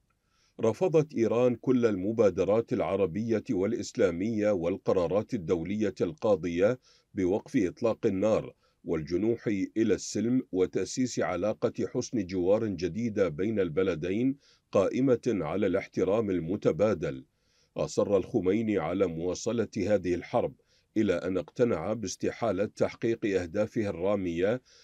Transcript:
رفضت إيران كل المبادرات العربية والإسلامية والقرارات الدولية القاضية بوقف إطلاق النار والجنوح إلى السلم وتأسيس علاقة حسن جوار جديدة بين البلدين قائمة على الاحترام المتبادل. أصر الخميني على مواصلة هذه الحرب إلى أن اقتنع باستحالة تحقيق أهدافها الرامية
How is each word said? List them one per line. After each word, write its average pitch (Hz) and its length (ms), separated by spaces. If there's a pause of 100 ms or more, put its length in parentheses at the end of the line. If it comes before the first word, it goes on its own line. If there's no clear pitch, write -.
(600)
رفضت 156 540
إيران 113 400
كل 120 320
المبادرات 101 840
العربية 98 800
والإسلامية 104 1000
والقرارات 95 840
الدولية 95 640
القاضية 92 800 (360)
بوقف 98 420
إطلاق 107 500
النار 98 480 (300)
والجنوح 87 600 (300)
إلى 107 180
السلم 117 480 (100)
وتأسيس 95 680
علاقة 98 520 (220)
حسن 117 320
جوار 95 400
جديدة 98 640
بين 98 320
البلدين 92 760 (360)
قائمة 120 540
على 98 400
الاحترام 98 640
المتبادل. 85 920 (520)
أصر 101 400
الخميني 104 640
على 90 280
مواصلة 90 720
هذه 95 380
الحرب 120 400 (420)
إلى 104 160
أن 92 260
اقتنع 95 540
باستحالة 101 720
تحقيق 110 640
أهدافها 101 640
الرامية 92 720 (220)